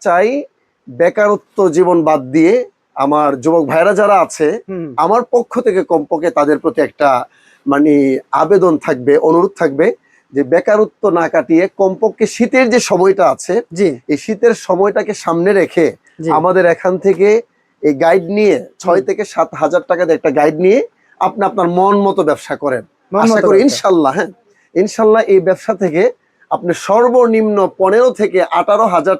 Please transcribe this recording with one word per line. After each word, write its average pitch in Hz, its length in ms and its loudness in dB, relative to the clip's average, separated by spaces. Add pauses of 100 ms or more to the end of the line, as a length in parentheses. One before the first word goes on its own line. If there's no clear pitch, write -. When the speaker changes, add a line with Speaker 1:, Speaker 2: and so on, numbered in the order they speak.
Speaker 1:
চাই 214 440 0 (440)
বেকারত্ব 185 800 0
জীবন 170 340 2
বাদ 151 180 0
দিয়ে 160 500 0 (240)
আমার 143 460 0
যুবক 160 260 0
ভাইরা 175 280 0
যারা 202 260 2
আছে, 160 480 -2
Speaker 2:
হুম। 170 280 -12
Speaker 1:
আমার 196 340 0
পক্ষ 240 300 -2
থেকে 185 240 0
কমপক্ষে 160 460 -2
তাদের 147 280 0
প্রতি 160 220 -4
একটা, 131 440 0 (420)
মানে, 143 520 2 (140)
আবেদন 160 460 2
থাকবে, 139 400 0
অনুরোধ 170 400 2
থাকবে 160 360 0 (380)
যে 139 120 -2
বেকারত্ব 208 680 0
না 165 180 0
কাটিয়ে 165 480 0
কমপক্ষে 196 500 -2
শীতের 240 440 0
যে 240 100 2
সময়টা 185 500 2
আছে, 185 320 -4 (100)
Speaker 2:
জি। 165 260 -2 (100)
Speaker 1:
এই 151 80 -2
শীতের 220 380 -2
সময়টাকে 202 600 -2
সামনে 170 380 -2
রেখে 160 440 0 (240)
Speaker 2:
জি। 160 100 -6
Speaker 1:
আমাদের 175 360 2
এখান 180 320 0
থেকে 196 440 2 (400)
এই 151 120 2
গাইড 165 300 2
নিয়ে, 202 340 0
Speaker 2:
হুম। - 80 -10 (120)
Speaker 1:
ছয় 175 240 0
থেকে 202 220 -6
সাত 165 300 -4
হাজার 160 340 -2
টাকা 180 160 -2
দিয়ে 170 100 2
একটা 151 160 -2
গাইড 151 240 2
নিয়ে 196 340 0 (320)
আপনি 196 240 -2
আপনার 180 240 -2
মন 190 320 2
মতো 196 220 0
ব্যবসা 147 340 -4
করেন। 135 280 -6 (280)
Speaker 2:
মন 202 80 0
Speaker 1:
আশা 226 120 2
Speaker 2:
মতো 202 160 2
Speaker 1:
করি 196 100 4
Speaker 2:
ব্যবসা। 254 160 2
Speaker 1:
ইনশাল্লাহ, 160 380 0
হ্যাঁ, 208 160 -4 (460)
ইনশাল্লাহ 214 480 0
এই 190 180 2
ব্যবসা 185 340 -2
থেকে 175 380 -2 (380)
আপনি 165 240 -4
সর্বনিম্ন 220 960 2 (100)
পনেরো 214 320 2
থেকে 190 320 -2
আঠারো 202 440 0
হাজার 180 340 0